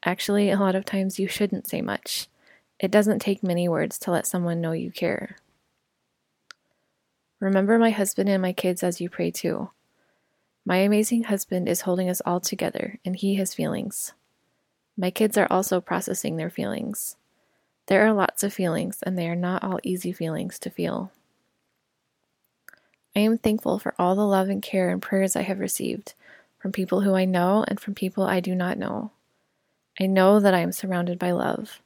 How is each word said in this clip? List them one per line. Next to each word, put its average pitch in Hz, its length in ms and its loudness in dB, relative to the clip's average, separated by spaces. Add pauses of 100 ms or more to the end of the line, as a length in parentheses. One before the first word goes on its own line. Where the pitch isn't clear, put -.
Actually, 202 480 0
a 196 80 2
lot 190 160 2
of 190 100 -2
times 190 340 -4
you 190 100 -2
shouldn't - 380 -2
say - 140 -4
much. - 480 -6 (500)
It 185 120 -2
doesn't 208 300 4
take 196 220 -2
many 175 240 2
words 170 340 0
to - 100 -4
let 175 160 0
someone 170 340 -2
know 165 120 -2
you - 180 -4
care. - 460 -6 (2000)
Remember 196 380 4
my 226 120 6
husband 196 380 0
and 190 140 4
my 185 100 0
kids 180 300 -2
as 180 180 0
you 175 80 -4
pray 170 220 -2
too. - 400 -4 (960)
My 180 120 2
amazing 214 460 4
husband 180 460 -2
is 170 120 0
holding 180 280 0
us 180 160 -2
all 180 140 0
together, - 600 -4
and 185 140 -4
he 196 200 0
has 190 180 -2
feelings. - 580 -4 (880)
My 180 120 0
kids 214 260 2
are 202 100 4
also 185 320 2
processing 175 560 -4
their 160 140 -4
feelings. - 640 -8 (720)
There 196 180 6
are 220 80 6
lots 196 300 0
of 202 100 -2
feelings, 175 520 -2
and 185 120 -2
they 170 120 -2
are 170 80 -2
not 180 260 -2
all 185 220 -4
easy 185 260 -4
feelings 180 480 -6
to - 120 -8
feel. - 420 -6 (2000)
I 202 60 2
am 220 180 4
thankful 214 400 0
for - 180 -6
all 180 200 4
the 208 100 2
love 190 220 2
and 196 120 -2
care 185 300 0
and 185 100 -2
prayers 190 360 0
I - 60 0
have 190 180 -4
received - 540 -6 (440)
from 196 140 -6
people 185 300 0
who 196 120 4
I 185 120 4
know 185 420 4
and 202 100 -2
from 202 160 -8
people 190 300 -2
I 185 160 2
do 185 160 -2
not 180 200 0
know. - 360 -6 (880)
I 190 60 2
know 190 340 6
that 202 120 6
I 185 80 6
am 180 120 0
surrounded 180 440 -4
by 180 140 -2
love. - 560 -2